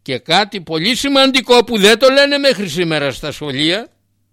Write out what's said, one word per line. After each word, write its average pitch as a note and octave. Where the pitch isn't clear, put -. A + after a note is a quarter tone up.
Και C3
κάτι F#3+
πολύ D#3+
σημαντικό C4+
που A#3+
δεν A3
το C4
λένε C#4+
μέχρι A3
σήμερα D3+
στα D3
σχολεία, D3+